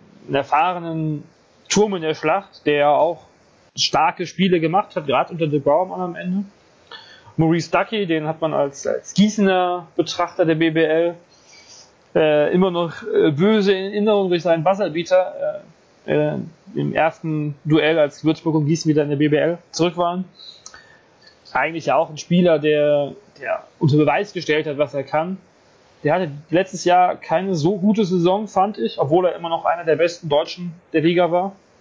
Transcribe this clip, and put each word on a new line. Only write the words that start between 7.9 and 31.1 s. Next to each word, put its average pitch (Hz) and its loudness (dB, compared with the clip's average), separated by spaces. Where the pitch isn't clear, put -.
den 160 -2
hat 156 -6
man - -2
als, 143 -4
als - -6
Gießener 185 0
Betrachter 175 -2
der 160 2
B 165 2
B 160 0
L, 165 2
äh, 151 2
immer 185 4
noch, 170 -6
äh, - 2
böse 196 2
in 190 -4
Erinnerung 202 2
durch 175 0
seinen 165 2
Buzzerbeater, 185 -2
äh, 143 0
äh, - -6
im 147 -4
ersten 151 -2
Duell, 156 2
als 143 0
Würzburg 156 0
und 151 0
Gießen 160 0
wieder 151 2
in 143 -4
der 147 -2
B 151 2
B 147 2
L 151 0
zurück 165 -2
waren. 175 -2
Eigentlich 156 -4
ja 135 2
auch 160 0
ein 156 -16
Spieler, 175 2
der, 147 2
der - -6
unter 151 2
Beweis 151 0
gestellt 151 -4
hat, 143 -6
was 143 -2
er 139 -4
kann. 165 -4
Der 147 2
hatte 175 -2
letztes 180 -2
Jahr 180 4
keine 185 -2
so 170 0
gute 208 2
Saison, 185 0
fand 196 -2
ich, 226 -4
obwohl 165 2
er 170 0
immer 170 -8
noch 165 -4
einer 170 -2
der 160 2
besten 165 -2
Deutschen 165 -2
der 160 2
Liga 170 2